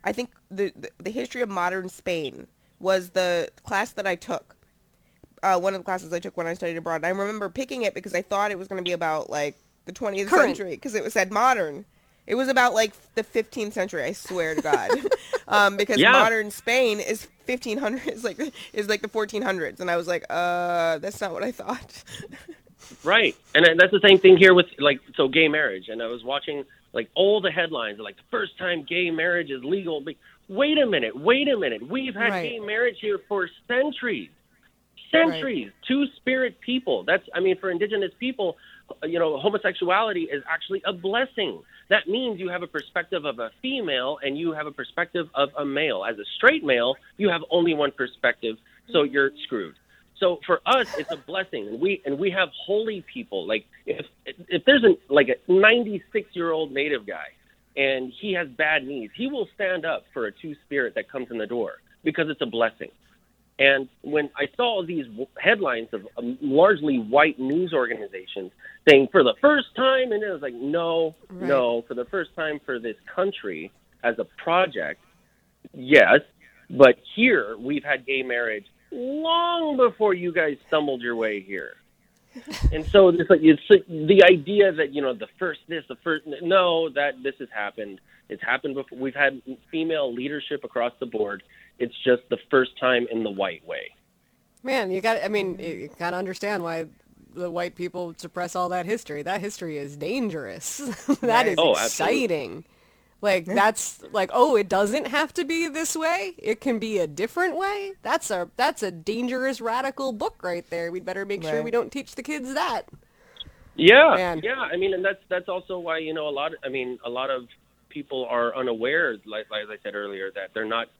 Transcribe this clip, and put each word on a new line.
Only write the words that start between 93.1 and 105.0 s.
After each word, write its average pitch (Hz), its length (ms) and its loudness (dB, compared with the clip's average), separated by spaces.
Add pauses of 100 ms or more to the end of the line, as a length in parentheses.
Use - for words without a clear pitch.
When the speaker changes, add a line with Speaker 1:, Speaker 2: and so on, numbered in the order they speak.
Speaker 3:
in 113 140 -4
the 104 60 -4
white 95 360 -6
way. 62 240 -10 (720)
Speaker 2:
Man, 254 280 -2
you 190 100 -2
got, 226 220 0
I 190 60 -4
mean, 190 300 -2
you, 165 160 -8
you 117 240 -12
gotta 175 180 -4
understand 190 460 -6
why 165 240 -6 (480)
the 175 160 -8
white 175 240 -6
people 175 420 -8
suppress 180 400 -8
all 180 140 -2
that 180 160 -4
history. 202 360 -8
That 185 180 -4
history 175 380 -8
is 143 180 -10
dangerous. 160 800 -6
<laughs> 262 280 -10 (140)
That - 20 -8
Speaker 1:
Right. 240 260 4
Speaker 2:
is 170 100 0
Speaker 3:
Oh, 165 180 6
absolutely. 170 480 0
Speaker 2:
exciting. 147 400 -4 (560)
Like, 185 260 2
Speaker 1:
Yeah. 180 80 -4
Speaker 2:
that's - 480 0 (100)
like, 190 220 0
"Oh, 277 200 6
it 247 140 4
doesn't 208 380 0